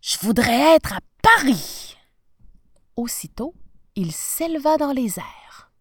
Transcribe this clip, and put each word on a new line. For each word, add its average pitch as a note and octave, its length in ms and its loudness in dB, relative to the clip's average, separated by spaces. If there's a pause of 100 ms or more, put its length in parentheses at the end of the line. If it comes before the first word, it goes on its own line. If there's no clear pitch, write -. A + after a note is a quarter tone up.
Je - 180 -6
voudrais A#3+ 560 4
être - 180 2
à F#3 60 -8 (220)
Paris! C#4 760 2 (960)
Aussitôt, A#3+ 580 -8 (420)
il F3 160 -4
s'éleva D#4 640 -2
dans D4 140 -2
les B3 280 -4
airs. - 600 -20